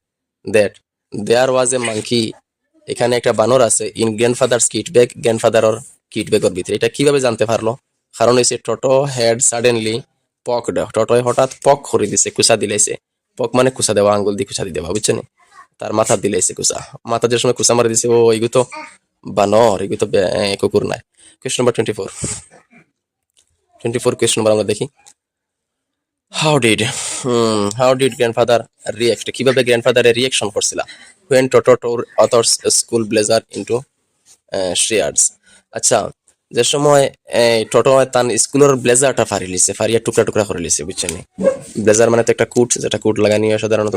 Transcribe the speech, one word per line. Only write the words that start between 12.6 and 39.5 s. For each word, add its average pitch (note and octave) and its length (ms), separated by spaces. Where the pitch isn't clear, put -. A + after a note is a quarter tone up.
পক B2 160
মানে B2+ 160
কুচা A#2 240
দেওয়া, G2+ 200
আঙ্গুল G2+ 220
দিয়ে G2 140
কুচা - 160
দিয়ে E2 100
দেওয়া, E2+ 160
বুঝছো G#2+ 200
নি? - 100
তার G#2+ 140
মাথা A2 240
দিলাইছে G2+ 380
কুচা, - 240
মাথা A#2 180
যে A#2+ 100
সময় B2 200
কুচা A2+ 160
মারি A#2+ 140
দিছে, A2+ 200
ও, A#2 100
এগুলো A2 240
তো B2+ 60
বানর, G2+ 600
এগুলো G#2 180
তো A2 40
বে-, G2+ 300
এ, G2+ 60
কুকুর G#2 300
নাই। G2 140
কোশ্চেন - 140
নাম্বার A#2+ 180
টোয়েন্টি G#2+ 200
ফোর, F#2+ 120
টোয়েন্টি A#2 220
ফোর A#2+ 120
কোশ্চেন A#2 240
নাম্বার A2 160
আমরা G#2+ 160
দেখি। G#2+ 160
how D3+ 220
did, G#2+ 160
হুম, A2+ 380
how B2+ 100
did C3 180
grandfather A#2 420
react? A#2 260
কিভাবে B2+ 300
গ্র্যান্ডফাদারের A#2+ 520
রিঅ্যাকশন B2 360
করছিলা? - 300
When C3 220
Toto B2 200
tore A#2+ 200
author's A2+ 300
school A#2 240
blazer G#2+ 280
into, G#2+ 180
আহ, - 960
shreds। D#2+ 400
আচ্ছা, A2 380
যে A#2+ 80
সময়, C#3+ 460
এই, A#2 300
টোটো C3 320
তার B2 340
স্কুলের C#3 380
ব্লেজারটা B2 480
ফাড়ি F#2+ 220
লিছে, F#2 260